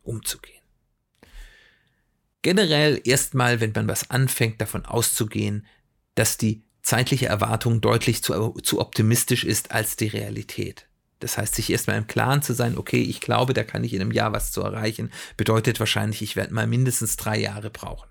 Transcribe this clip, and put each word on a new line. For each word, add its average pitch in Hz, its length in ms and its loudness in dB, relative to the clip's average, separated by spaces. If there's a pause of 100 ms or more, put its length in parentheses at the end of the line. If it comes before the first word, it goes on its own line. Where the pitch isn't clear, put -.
umzugehen. - 580 -10 (1800)
Generell 151 600 4
erstmal, 123 560 2
wenn 110 140 0
man 107 160 0
was - 200 -4
anfängt, 123 520 0
davon - 240 -4
auszugehen, 107 800 -2 (500)
dass - 220 2
die 110 260 0 (180)
zeitliche 123 440 2
Erwartung 110 560 2
deutlich 113 420 2
zu, 110 300 -2 (100)
zu - 160 0
optimistisch 110 640 2
ist - 280 -2
als - 260 -2
die 110 100 0
Realität. 107 800 -8 (320)
Das - 180 -6
heißt, 107 180 -2
sich - 160 -4
erstmal 107 260 0
im 107 100 -4
Klaren 127 340 2
zu 127 120 -2
sein, 120 240 -2
„Okay, - 240 0
ich - 180 -2
glaube, 120 340 0
da 113 120 0
kann - 180 -4
ich 120 100 -4
in 127 60 -2
einem 110 120 -2
Jahr 110 200 0
was 107 220 -4
zu 101 80 -4
erreichen“, 110 500 -4 (240)
bedeutet 113 460 2
wahrscheinlich, 107 400 0
ich 107 160 -6
werd - 140 -4
mal 110 160 0
mindestens 117 500 0
drei 110 200 -2
Jahre 104 320 -4
brauchen. - 420 -12